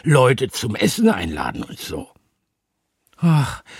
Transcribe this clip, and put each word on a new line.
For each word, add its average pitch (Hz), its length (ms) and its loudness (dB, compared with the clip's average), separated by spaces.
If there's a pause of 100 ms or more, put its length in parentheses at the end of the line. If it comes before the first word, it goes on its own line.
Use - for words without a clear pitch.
Leute 135 480 4
zum 110 260 -6
Essen 220 320 0
einladen 82 560 -4
und - 140 -16
so." - 340 -12 (1080)
"Ach, 156 400 2 (180)